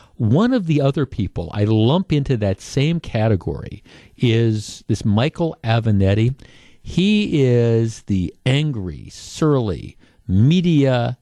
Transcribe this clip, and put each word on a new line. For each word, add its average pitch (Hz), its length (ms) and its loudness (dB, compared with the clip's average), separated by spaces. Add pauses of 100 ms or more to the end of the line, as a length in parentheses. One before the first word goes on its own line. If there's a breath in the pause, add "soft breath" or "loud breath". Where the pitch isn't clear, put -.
(160 loud breath)
One 165 380 2
of 226 120 -2
the 151 160 2
other 139 240 0
people 87 480 -6
I 104 120 0
lump 113 460 2
into 143 260 0
that 101 240 -2
same 156 380 -2
category 107 840 -4 (340 loud breath)
is 113 720 0
this - 180 -4
Michael 131 580 0
Avenatti. 110 720 2 (500 loud breath)
He 202 560 0
is 117 600 2
the 95 320 -2 (100)
angry, 120 640 -2
surly, 123 840 -2 (320 soft breath)
media 131 960 2